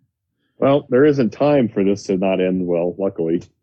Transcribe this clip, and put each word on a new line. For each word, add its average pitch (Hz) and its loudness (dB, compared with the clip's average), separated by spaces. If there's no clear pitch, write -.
Well, 139 2
there 127 4
isn't 135 2
time 139 0
for 101 -2
this 101 -2
to 95 -2
not 95 -2
end 92 -2
well, 87 -2
luckily. 87 -4